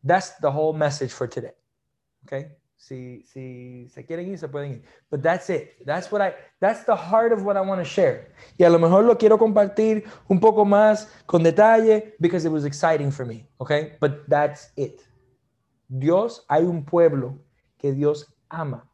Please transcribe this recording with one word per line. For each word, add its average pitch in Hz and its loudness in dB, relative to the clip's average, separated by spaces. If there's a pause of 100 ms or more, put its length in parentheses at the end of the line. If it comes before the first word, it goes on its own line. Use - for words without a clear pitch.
That's 185 -2
the 151 -2
whole 156 -2
message 143 -4
for 123 -10
today. 123 -12 (680)
¿Ok? - -16 (420)
Si, 127 -20
si 123 -20
se 131 -20
quieren 170 -12
ir, 196 -12
se 151 -14
pueden 143 -10
ir. 113 -18 (240)
But 143 -6
that's 175 -2
it. - -8
That's 165 -6
what 208 -2
I, 196 -2 (260)
that's 220 -2
the 220 2
heart 220 0
of 196 -2
what 202 -2
I 190 -2
wanna 190 -4
share. 151 -2 (240)
Y 180 6
a 170 8
lo 170 6
mejor 180 4
lo 233 4
quiero 220 6
compartir 214 0 (240)
un 185 2
poco 214 4
más 208 4 (160)
con 170 2
detalle, 214 4
because 170 -2
it 160 -2
was 151 -4
exciting 143 -2
for 131 -8
me. 113 -16 (100)
¿Ok? 131 -6 (300)
But 143 -4
that's 147 -2
it. - -8 (880)
Dios, 170 -2
hay 151 2
un 170 -4
pueblo 139 0 (380)
que 139 -4
Dios 147 -4 (200)
ama. 156 -12